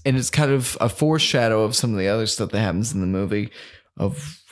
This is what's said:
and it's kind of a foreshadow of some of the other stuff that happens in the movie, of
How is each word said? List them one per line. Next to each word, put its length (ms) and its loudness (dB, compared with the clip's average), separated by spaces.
and 120 2
it's 140 -2
kind 220 2
of 280 0
a 80 2
foreshadow 760 2
of 120 0
some 160 0
of 60 -2
the 100 0
other 180 0
stuff 260 -4
that 80 0
happens 340 0
in 60 -2
the 80 -2
movie, 420 -2
of 440 -6